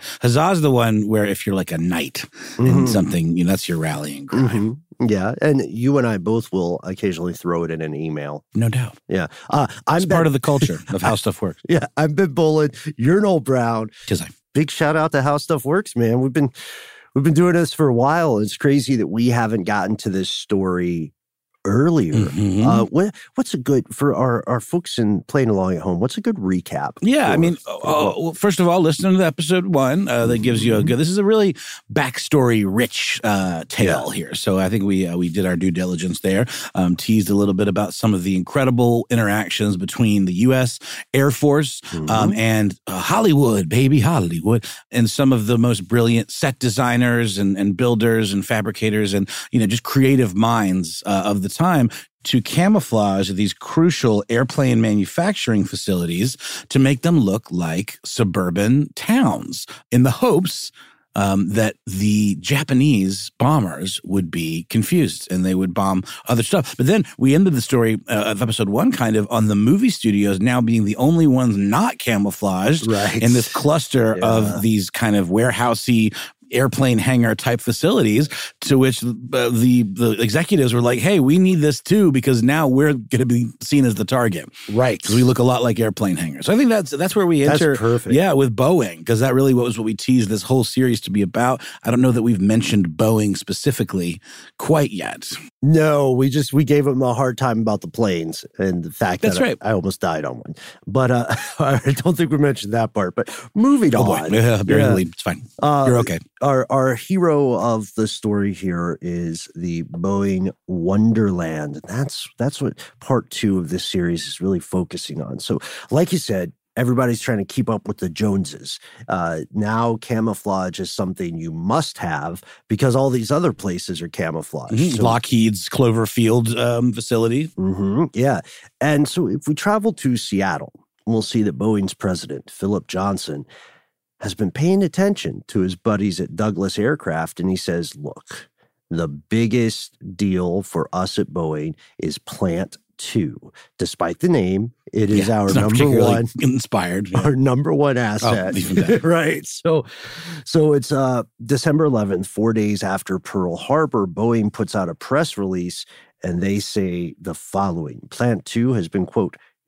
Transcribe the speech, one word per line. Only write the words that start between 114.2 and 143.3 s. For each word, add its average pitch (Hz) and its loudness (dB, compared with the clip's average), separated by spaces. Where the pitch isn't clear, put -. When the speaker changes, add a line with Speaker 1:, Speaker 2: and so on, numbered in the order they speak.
Speaker 2:
is - -12
really 92 -2
focusing 90 -6
on. - -10
So, - -4
like 156 2
you 180 0
said, 92 -6
everybody's 120 0
trying 113 -2
to 98 -4
keep - -4
up 104 -4
with 104 -6
the 90 -4
Joneses. 95 -4
Uh, 82 -2
now 113 -2
camouflage 101 -4
is 92 -8
something 90 -6
you 82 -8
must 98 -2
have 80 -8
because 117 0
all 135 2
these 123 -2
other 156 2
places 90 -6
are 85 -10
camouflaged. 80 -6
Speaker 1:
Mm-hmm. 135 0
Speaker 2:
So 107 2
Speaker 1:
Lockheed's 113 2
Cloverfield, 113 2
um, 120 0
facility. 117 0
Speaker 2:
Mm-hmm. 98 -2
Yeah. 117 0
And 147 2
so 170 -2
if 117 -4
we 147 0
travel 214 0
to 123 -2
Seattle, 95 -4
we'll 110 0
see 110 -2
that 92 -2
Boeing's 101 0
president, 82 -6
Philip 98 -4
Johnson, 92 -6
has 95 -6
been 101 -2
paying 185 2
attention 185 -2
to - -2
his 92 -2
buddies 101 -2
at 85 -8
Douglas 98 -2
Aircraft, 82 -4
and 92 -2
he 92 0
says, 85 -6
"Look, - -16
the 82 -4
biggest 110 -2
deal 92 0
for - -4
us 92 -4
at - -2
Boeing 78 -6
is - -6
Plant 180 -6
two. - -6